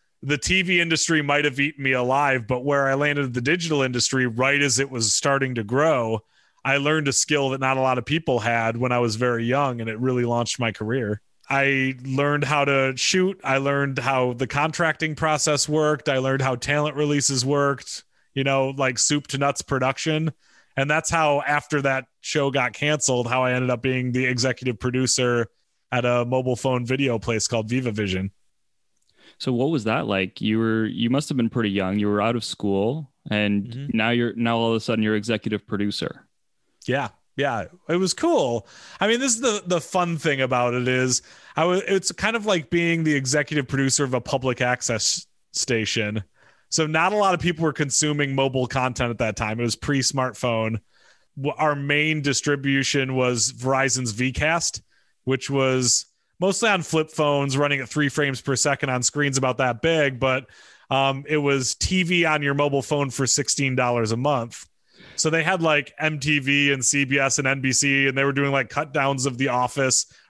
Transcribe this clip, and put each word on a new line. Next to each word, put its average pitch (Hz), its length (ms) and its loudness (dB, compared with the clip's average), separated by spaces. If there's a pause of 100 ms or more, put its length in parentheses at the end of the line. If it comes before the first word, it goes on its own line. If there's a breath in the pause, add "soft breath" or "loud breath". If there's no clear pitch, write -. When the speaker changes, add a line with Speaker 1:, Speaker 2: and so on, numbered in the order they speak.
(220)
Speaker 1:
the 143 160 -2
T 185 240 0
V 180 200 2
industry 165 400 0
might 147 240 2
have 139 140 -2
eaten 143 240 -2
me 135 100 0
alive, 131 540 2
but 127 180 -2
where 139 220 2
I 135 80 2
landed 143 380 0
the 123 80 -4
digital 160 400 0
industry, 127 460 0
right 131 340 0
as 135 160 2
it 135 140 0
was 113 220 -2
starting 135 420 0
to 117 80 -2
grow, 120 560 2 (460 soft breath)
I 135 120 2
learned 147 300 0
a 135 60 0
skill 143 360 0
that 135 100 -2
not 135 180 0
a 131 40 0
lot 131 160 2
of 120 80 -2
people 147 340 0
had 117 360 0
when 123 160 0
I 123 80 2
was 117 160 0
very 117 300 0
young, 127 360 0
and 110 80 -6
it 110 100 -6
really 123 260 0
launched 120 340 -2
my 117 120 0
career. 107 500 -4 (260)
I 135 460 0 (100)
learned 143 400 0
how 143 220 2
to 135 320 2
shoot. 185 460 0
I 135 140 2
learned 139 420 0
how 127 340 2
the 120 140 -2
contracting 156 640 0
process 151 560 0
worked. 151 400 2
I 135 80 2
learned 131 240 0
how 131 140 0
talent 147 400 0
releases 143 500 0
worked, 143 580 0 (300)
you 139 100 -2
know, 135 260 2
like 135 280 0
soup 147 300 0
to 139 100 -6
nuts 139 240 0
production. 143 720 -2 (420 soft breath)
And 139 140 0
that's 156 220 0
how, 151 300 2
after 147 420 -2
that 135 240 0 (140)
show 143 280 0
got 127 240 -2
canceled, 135 540 0
how 127 160 0
I 127 80 2
ended 127 180 0
up 120 140 -2
being 127 280 0
the 127 140 0
executive 127 540 -2
producer 123 640 0 (460)
at 123 120 0
a 123 220 2
mobile 127 300 0
phone 127 280 -2
video 120 360 0
place 113 280 -2
called 110 220 -2
Viva 123 220 -2
Vision. 98 400 -2 (1080 soft breath)
Speaker 2:
So - 160 -4
what 123 160 0
was 151 140 0
that 117 240 0
like? 95 340 -2
You 107 160 0
were, 113 280 2
you 117 260 -2
must 143 180 0
have 147 80 -4
been 117 140 0
pretty 110 180 0
young. 98 300 0
You 104 80 0
were 104 160 2
out 113 120 0
of 117 80 -4
school, 107 680 -2 (180)
and 104 360 0
Speaker 1:
Mm-hmm. 127 300 -6
Speaker 2:
now 110 140 2
you're, 120 240 0
now 117 240 0
all 113 140 2
of 113 40 2
a 110 40 0
sudden 110 240 0
you're 107 120 2
executive 107 520 -2
producer. - 580 -4 (640)
Speaker 1:
Yeah. 127 220 -2 (280)
Yeah. 131 280 -2 (240)
It 175 80 2
was 185 160 0
cool. 156 520 0 (320 loud breath)
I 190 100 2
mean, 233 120 2
this 254 160 0
is 226 60 -4
the, 214 240 0
the 175 160 0
fun 175 360 0
thing 143 220 0
about 123 340 2
it 123 140 -2
is 127 340 2 (360 loud breath)
I 156 80 2
was, 180 200 2
it's 190 280 0
kind 220 240 -2
of 208 80 -8
like 185 240 0
being 170 340 2
the 156 100 2
executive 143 540 0
producer 135 380 2
of 127 80 -2
a 123 80 0
public 127 400 -2
access 123 680 -2 (240)
station. 107 720 -2 (460 soft breath)
So 160 180 0
not 160 240 2
a 214 60 0
lot 196 160 4
of 175 80 -2
people 160 220 -2
were 156 100 2
consuming 143 640 0
mobile 135 320 2
content 127 420 0
at 113 80 -4
that 110 180 0
time. 113 240 -4
It 120 40 -2
was 117 120 0
pre-smartphone. 123 1040 -2 (560 soft breath)
W-, 139 220 -4
our 151 180 2
main 147 460 0
distribution 139 920 0
was 123 360 0
Verizon's 127 640 0
Vcast, 139 680 -2 (440)
which 131 240 -2
was 131 560 0 (340)
mostly 196 300 2
on 185 140 2
flip 156 280 0
phones 143 460 2
running 143 240 2
at 120 80 -10
three 147 180 2
frames 139 320 0
per 135 160 -2
second 139 360 0
on 123 120 0
screens 143 340 0
about 127 200 0
that 123 240 0
big, 147 400 2
but, 131 240 0 (440 loud breath)
um, 135 380 0
it 151 100 0
was 139 380 0
T 185 280 0
V 170 220 2
on 156 160 2
your 143 120 0
mobile 139 280 2
phone 143 280 -2
for 127 180 -2
sixteen 135 480 -2
dollars 120 380 2
a 113 40 0
month. 123 480 -2 (520 loud breath)
So 156 120 0
they 160 140 2
had, 180 180 0
like, 151 360 0
M 156 220 -2
T 147 200 0
V 143 340 2
and 131 100 -2
C 143 220 2
B 135 140 2
S 135 200 0
and 135 80 -2
N 135 140 0
B 131 100 0
C, 139 360 2
and 135 100 -2
they 139 80 2
were 139 80 2
doing, 139 180 0
like, 135 180 0
cut 147 220 -4
downs 135 340 0
of 127 120 -2
The 135 100 0
Office 123 600 0 (220 soft breath)